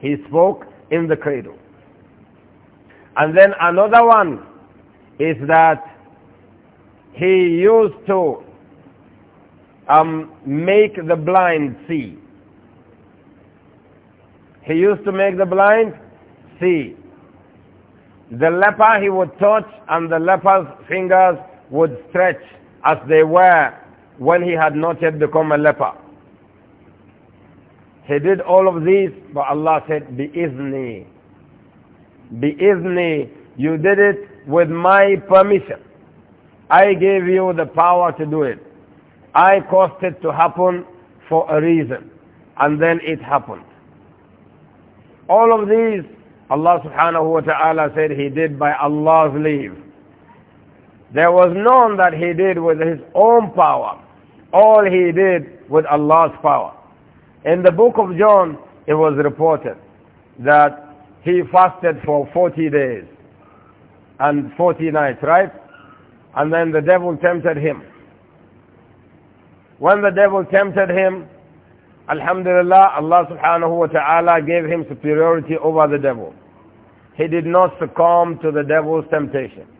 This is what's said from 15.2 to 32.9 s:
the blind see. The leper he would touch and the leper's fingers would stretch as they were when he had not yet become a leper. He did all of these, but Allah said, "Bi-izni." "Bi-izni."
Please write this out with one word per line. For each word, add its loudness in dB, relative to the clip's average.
the 0
blind 2
see. -2
The 0
leper 2
he -2
would -4
touch 0
and -4
the -2
leper's 0
fingers 2
would -2
stretch -2
as 0
they 4
were 4
when 0
he -4
had -2
not -4
yet -4
become -2
a 0
leper. -2
He -4
did 0
all 2
of -4
these, 0
but -6
Allah -2
said, -8
"Bi-izni." -10
"Bi-izni." -2